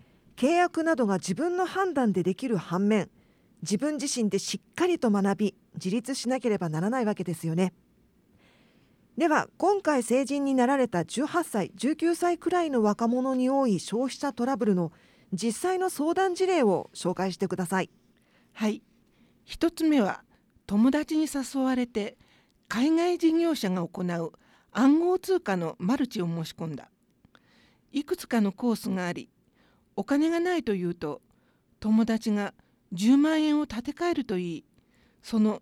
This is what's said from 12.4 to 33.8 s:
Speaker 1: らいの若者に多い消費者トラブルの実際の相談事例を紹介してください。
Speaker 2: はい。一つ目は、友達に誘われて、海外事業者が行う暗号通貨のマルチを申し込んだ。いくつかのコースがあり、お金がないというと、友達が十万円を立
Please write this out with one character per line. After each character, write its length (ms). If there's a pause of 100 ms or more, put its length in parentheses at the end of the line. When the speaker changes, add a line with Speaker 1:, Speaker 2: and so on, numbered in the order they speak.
Speaker 1:
ら 120
い 80
の 140
若 240
者 260
に 160
多 160
い 140
消 240
費 120
者 160
ト 120
ラ 120
ブ 100
ル 100
の 160 (400)
実 300
際 180
の 100
相 240
談 220
事 100
例 160
を 320
紹 200
介 180
し 40
て 120
く 80
だ 100
さ 160
い。 80 (640)
Speaker 2:
は 160
い。 140 (640)
一 260
つ 140
目 160
は、 240 (420)
友 240
達 280
に 80
誘 340
わ 140
れ 120
て、 300 (520)
海 220
外 280
事 160
業 200
者 140
が 180
行 140
う 320 (400)
暗 280
号 180
通 220
貨 180
の 200
マ 200
ル 100
チ 140
を 40
申 200
し 100
込 120
ん 60
だ。 160 (1000)
い 100
く 140
つ 100
か 140
の 120
コ 180
ー 60
ス 120
が 180
あ 60
り、 160 (640)
お 100
金 260
が 100
な 160
い 80
と 100
い 100
う 100
と、 260 (600)
友 260
達 260
が 220 (380)
十 260
万 240
円 180
を 40
立 180